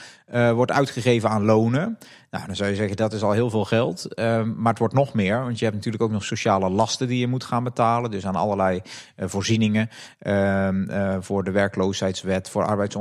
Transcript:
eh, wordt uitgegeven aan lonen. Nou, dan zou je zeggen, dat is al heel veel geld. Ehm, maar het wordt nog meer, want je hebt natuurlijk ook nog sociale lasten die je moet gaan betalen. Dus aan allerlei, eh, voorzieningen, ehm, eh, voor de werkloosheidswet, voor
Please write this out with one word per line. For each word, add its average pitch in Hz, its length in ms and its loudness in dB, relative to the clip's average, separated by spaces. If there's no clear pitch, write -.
eh, 120 260 2
wordt 120 200 2
uitgegeven 120 580 2
aan 107 140 2
lonen. 117 540 2
Nou, - 160 -8
dan 95 100 -8
zou 101 140 -2
je 98 60 -2
zeggen, 101 200 -2
dat 110 160 -2
is 104 100 -4
al 104 100 2
heel 117 180 2
veel 107 140 0
geld. 131 500 -2
Ehm, 113 420 0
maar 113 140 0
het 107 80 -2
wordt 113 160 0
nog 135 200 2
meer, 107 280 2
want 120 160 -4
je 113 60 -2
hebt 107 120 0
natuurlijk 107 280 -4
ook 110 60 0
nog 104 140 -2
sociale 98 440 0
lasten 110 400 0
die 123 100 0
je 123 80 0
moet 123 180 -2
gaan 123 200 -2
betalen. 120 460 0
Dus 98 160 -6
aan 95 100 -2
allerlei, 95 440 2
eh, 92 120 -6
voorzieningen, 110 600 0
ehm, 98 720 2
eh, 98 300 -2
voor 98 240 -2
de 95 60 -2
werkloosheidswet, 95 1000 0
voor 98 140 -2